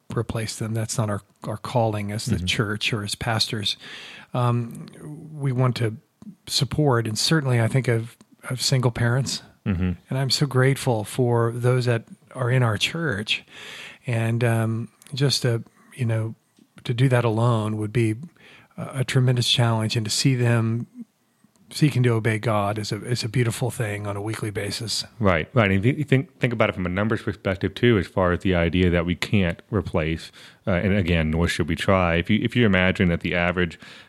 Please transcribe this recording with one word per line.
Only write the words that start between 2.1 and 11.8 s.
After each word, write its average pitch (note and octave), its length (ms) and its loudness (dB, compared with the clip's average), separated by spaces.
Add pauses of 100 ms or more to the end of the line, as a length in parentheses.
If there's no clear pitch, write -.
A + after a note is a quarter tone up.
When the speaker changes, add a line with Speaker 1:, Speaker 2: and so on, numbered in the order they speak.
Speaker 1:
as A2 140 -6
the G#2 100 0
Speaker 2:
Mm-hmm. F2 100 -4
Speaker 1:
church G#2 460 -2
or G#2+ 120 -4
as G2 100 -6
pastors. A2 600 -2 (580)
Um, A#2+ 520 -2 (460)
we C#3 200 -4
want B2 240 2
to A2 200 -2 (500)
support, B2+ 600 2
and G#2+ 120 -4
certainly C3+ 420 2
I A2+ 80 2
think B2+ 200 2
of, A#2 280 -2 (340)
of B2+ 100 -6
single B2 300 2
parents. A#2+ 520 0 (220)
Speaker 2:
Mm-hmm. F2+ 280 0 (160)
Speaker 1:
And C3 100 -2
I'm C3+ 120 -2
so - 160 2
grateful B2+ 580 2
for A#2 480 2
those B2 340 0